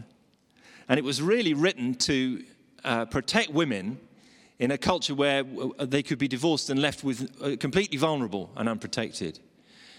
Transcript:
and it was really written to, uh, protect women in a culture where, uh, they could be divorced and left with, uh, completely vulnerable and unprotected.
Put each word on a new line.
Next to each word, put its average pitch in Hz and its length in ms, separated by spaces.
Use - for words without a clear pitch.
and 131 80
it 147 60
was 135 180
really 196 320
written 127 420
to, 131 480
uh, 117 220
protect 160 460
women 131 460
in 123 120
a 139 60
culture 151 380
where, 139 300
uh, 143 60
they 135 180
could 139 140
be 139 100
divorced 135 420
and 139 120
left 143 240
with, 127 260
uh, 143 160
completely 160 400
vulnerable 123 600
and 113 100
unprotected. 107 720